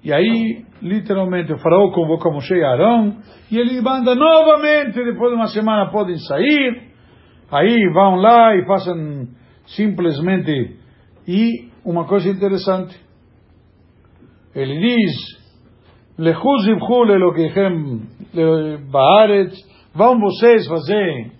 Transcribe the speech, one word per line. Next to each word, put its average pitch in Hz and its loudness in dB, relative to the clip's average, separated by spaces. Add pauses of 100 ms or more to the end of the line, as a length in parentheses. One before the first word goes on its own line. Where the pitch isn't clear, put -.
e 151 -4
aí, 226 0 (180)
literalmente, 180 -4
o 131 -6
faraó 180 4
convoca 165 -2
Moshe 147 -6
e 175 2
Arão, 202 2 (320)
e 220 -2
ele 247 -2
manda 247 0
novamente, 302 4 (100)
depois 240 -2
de 240 -4
uma 226 -2
semana 208 -2
podem 180 -4
sair, 247 -2 (600)
aí 196 2
vão 190 4
lá 226 6
e 185 0
fazem 160 -4 (380)
simplesmente, 165 -2 (500)
e 226 -2 (140)
uma 170 -4
coisa 180 0
interessante, 190 -4 (1600)
ele 139 -6
diz, 214 0 (1040)
"Lechu 165 0
zivchu 220 0
leLokechem 165 0 (320)
le-, 160 -2 (120)
baaretz", 190 2 (200)
vão 233 2
vocês 214 2
fazer 156 -4